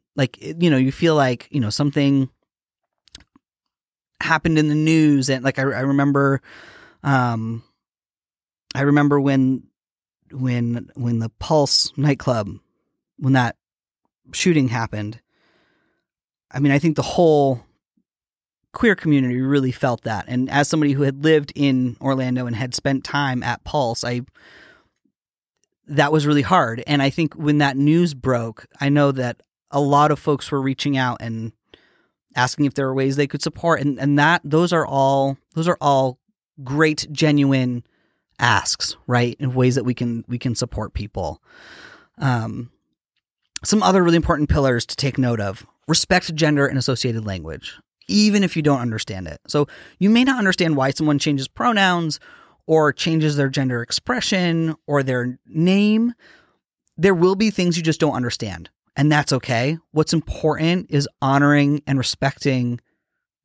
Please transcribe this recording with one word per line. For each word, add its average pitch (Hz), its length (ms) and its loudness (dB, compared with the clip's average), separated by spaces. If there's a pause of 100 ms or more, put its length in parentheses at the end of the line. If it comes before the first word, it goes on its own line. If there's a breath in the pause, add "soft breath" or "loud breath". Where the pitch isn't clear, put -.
(160)
like, 135 260 -2
you 165 280 0
know, 135 80 4
you 131 120 2
feel 165 240 2
like, 127 360 0
you 147 100 -2
know, 107 100 -2
something 139 600 0 (1900)
happened 160 380 0
in 151 100 2
the 147 60 0
news 156 540 2
and, 131 160 -2
like, 135 140 -2
I, 135 40 -2
I 127 180 -2
remember, 139 600 2 (640 loud breath)
um, 117 580 -2 (1120)
I 131 80 -4
remember 143 360 4
when, 135 440 2 (680)
when, 120 640 -4
when 117 220 -2
the 113 200 -6
Pulse - 580 0
nightclub, 135 540 0 (640)
when 131 160 0
that 123 240 2 (800)
shooting 151 340 2
happened, 113 500 -6 (1300)
I - 80 -10
mean, 143 140 4
I 143 60 4
think 160 180 0
the 131 60 0
whole 143 600 2 (1080)
queer 220 220 2
community 131 460 0
really 131 320 0
felt 120 300 -4
that. 107 260 -6
And 127 220 -4
as 143 180 2
somebody 151 240 0
who 139 120 0
had 139 200 -2
lived 156 300 2
in 131 480 0
Orlando 127 440 -2
and 120 80 -6
had 123 200 -6
spent 135 280 -2
time 135 400 -2
at - 220 -6
Pulse, 123 400 -4
I, 123 160 -4 (1700 soft breath)
that 147 260 0
was 151 140 2
really 147 160 2
hard. 123 440 0
And 147 140 0
I 139 80 0
think 151 240 -2
when 151 260 0
that 139 200 0
news 160 340 2
broke, 120 540 -4 (120)
I 139 120 -2
know 143 220 4
that 123 300 -6 (280)
a 143 100 -2
lot 143 300 4
of 143 80 0
folks - 320 -4
were 143 100 -2
reaching 135 380 -2
out 127 240 -4
and 113 300 -10 (800 soft breath)
asking 127 320 0
if 135 80 -4
there 139 120 -2
were 131 80 -4
ways 135 220 -2
they 143 100 0
could 139 140 -8
support. 160 400 -2
And, 139 180 -2
and 143 200 2
that, 160 260 4
those 165 300 2
are 160 100 0
all, 139 540 0 (160)
those 160 140 -2
are 175 120 0
all 135 380 2 (440)
great, 151 480 0
genuine 135 720 2 (560)
asks, - 680 -2
right? 123 340 0
In 127 140 -4
ways 127 220 2
that 117 80 -2
we 123 100 -2
can, 117 340 -4
we 120 100 -6
can 120 160 -4
support - 380 -8
people. 90 500 -8 (760 loud breath)
Um, 120 520 -4 (920)
some 208 180 0
other 185 200 4
really 170 160 4
important 151 320 0
pillars 131 340 2
to - 120 -12
take 139 200 -4
note 120 240 0
of: 101 260 -8 (220)
respect 170 460 0
gender 151 320 2
and 135 120 -2
associated 120 460 -2
language, 80 500 -10 (320)
even 208 380 2
if 175 100 -2
you 165 60 -2
don't 143 220 2
understand 107 440 -6
it. 78 220 -14
So 147 180 0 (320 loud breath)
you 196 120 4
may 233 120 6
not 262 160 2
understand 175 380 0
why 135 140 0
someone 147 280 0
changes 139 300 -2
pronouns 190 720 0 (460 loud breath)
or 156 260 4
changes 156 440 0
their 139 120 0
gender 131 320 -2
expression 170 960 -2 (100)
or 143 160 0
their 127 440 -2
name. 208 680 2 (880 soft breath)
There 190 160 4
will 180 200 4
be 208 160 0
things 175 280 0
you 175 40 -4
just 160 160 0
don't 151 160 0
understand, 107 540 -8 (260)
and 147 160 2
that's 147 220 2
okay. 131 460 -2 (140)
What's 151 200 0
important 160 760 -2
is 143 180 -2 (140)
honoring 143 640 2
and 139 120 0
respecting 127 800 -2 (680)